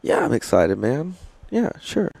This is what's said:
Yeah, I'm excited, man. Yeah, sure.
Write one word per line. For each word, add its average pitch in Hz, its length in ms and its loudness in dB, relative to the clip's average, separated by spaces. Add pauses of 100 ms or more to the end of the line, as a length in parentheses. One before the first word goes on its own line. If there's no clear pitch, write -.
Yeah, - 220 2
I'm 113 80 0
excited, 95 460 2
man. 139 360 -2 (360)
Yeah, 226 200 0 (100)
sure. - 400 -2